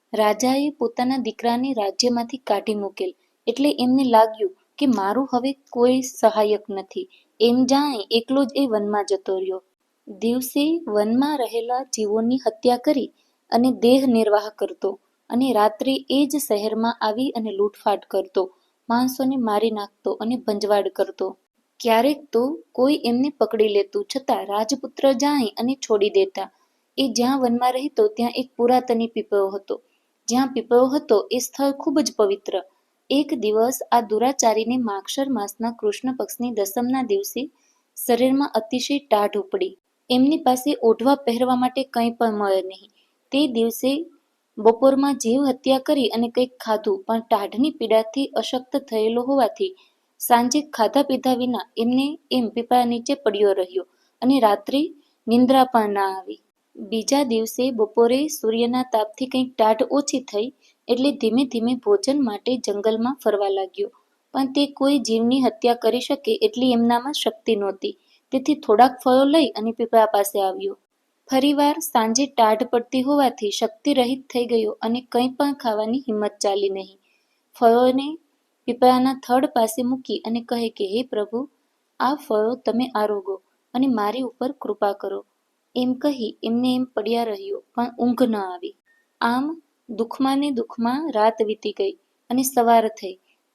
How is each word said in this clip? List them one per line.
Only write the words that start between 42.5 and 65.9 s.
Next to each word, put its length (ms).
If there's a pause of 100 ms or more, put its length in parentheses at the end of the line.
નહીં. 280 (420)
તે 160
દિવસે 420 (680)
બપોરમાં 600
જીવ 260
હત્યા 340
કરી 300
અને 200
કંઈક 320
ખાધું, 420
પણ 180
ટાઢની 500
પીડાથી 560
અશક્ત 500
થયેલો 460
હોવાથી 540 (440)
સાંજે 400
ખાધા 420
પીધા 320
વિના 440
એમને 400 (120)
એમ 180
પીપળા 360
નીચે 300
પડ્યો 380
રહ્યો 340 (360)
અને 180
રાત્રે 400 (460)
નિંદ્રા 380
પણ 240
ના 200 (100)
આવી. 220 (360)
બીજા 460
દિવસે 480
બપોરે 580
સૂર્યના 540
તાપથી 440
કંઈક 320
ટાઢ 320
ઓછી 300
થઈ 320 (360)
એટલે 240
ધીમે 320
ધીમે 300
ભોજન 500
માટે 320
જંગલમાં 680
ફરવા 240
લાગ્યો. 440 (420)
પણ 180
તે 140
કોઈ 320
જીવની 420
હત્યા 340
કરી 260